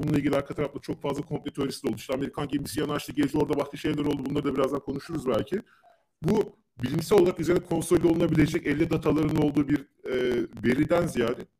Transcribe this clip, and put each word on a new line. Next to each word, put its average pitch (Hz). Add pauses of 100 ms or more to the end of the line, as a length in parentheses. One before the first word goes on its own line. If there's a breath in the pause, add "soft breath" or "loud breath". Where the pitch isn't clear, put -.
bununla 151
ilgili 139
arka 139
tarafta -
çok -
fazla 143
komplo -
teorisi 139
de 139
oldu. -
İşte -
Amerikan 139
gemisi 151
yanaştı, 143
gece 143
orada -
başka 143
şeyler 147
oldu. 143
Bunları -
da -
birazdan 143
konuşuruz 139
belki. 131 (640 soft breath)
Bu 202 (300)
bilimsel 160
olarak 180
üzerine 175
konsolide 165
olunabilecek, 165
elle 151
dataların 151
olduğu 147
bir, 143
e, 123 (160)
veriden 151
ziyade, 120 (180)